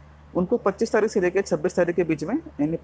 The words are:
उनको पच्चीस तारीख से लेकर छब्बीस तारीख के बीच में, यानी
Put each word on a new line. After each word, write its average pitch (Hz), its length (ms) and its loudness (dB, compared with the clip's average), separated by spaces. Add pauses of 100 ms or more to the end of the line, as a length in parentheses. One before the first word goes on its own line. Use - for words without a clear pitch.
(340)
उनको 185 240 0
पच्चीस 208 340 -2
तारीख 220 180 2
से 214 100 0
लेकर 180 220 2
छब्बीस - 340 -2
तारीख 175 200 2
के 180 80 2
बीच 156 200 -2
में, 190 100 -2
यानी 165 500 -2